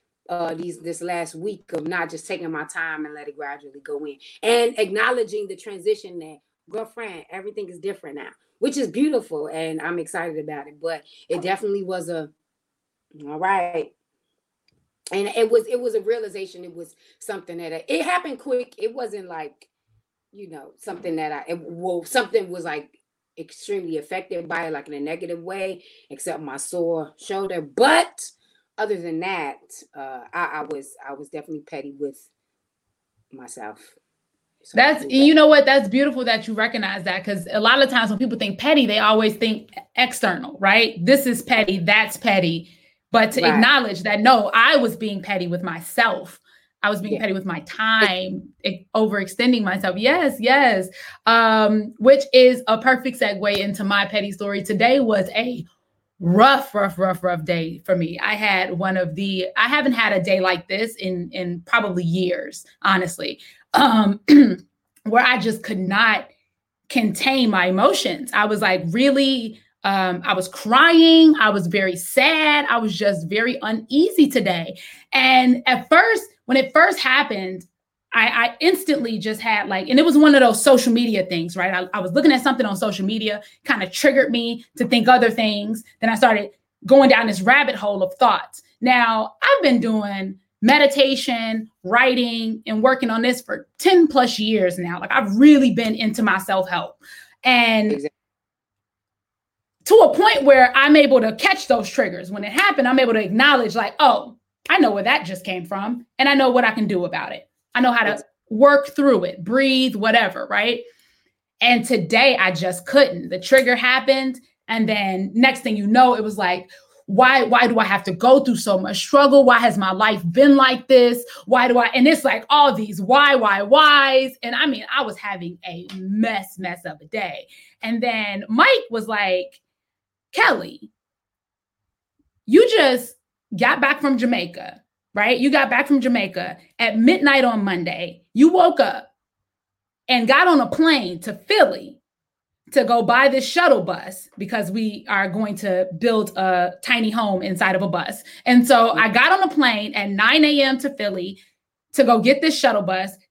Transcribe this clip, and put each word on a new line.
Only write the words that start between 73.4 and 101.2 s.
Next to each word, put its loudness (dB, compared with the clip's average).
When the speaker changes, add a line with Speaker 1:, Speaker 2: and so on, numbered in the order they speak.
Speaker 2:
uneasy 0
today. -4
And 2
at 0
first, 2
when 0
it -2
first 2
happened, -2
I, 2
I -12
instantly 0
just -8
had, -4
like, -6
and 4
it 6
was 4
one 8
of 6
those 4
social 4
media 0
things, -6
right? -4
I, -6
I -6
was -6
looking 4
at 0
something 0
on -6
social -4
media, -6
kinda -4
triggered 2
me -6
to -2
think 2
other 6
things. -4
Then -2
I -2
started 0
going 6
down 2
this -4
rabbit 2
hole -4
of -4
thoughts. -2
Now, 0
I've 4
been 2
doing -6
meditation, 0
writing, 0
and -2
working 2
on -2
this -2
for -10
ten 6
plus 0
years -2
now. -8
Like, -8
I've 0
really 8
been -2
into -4
my 0
self-help. -4
And 2
Speaker 1:
Exactly. -6
Speaker 2:
to 6
a 8
point 2
where 8
I'm 6
able 6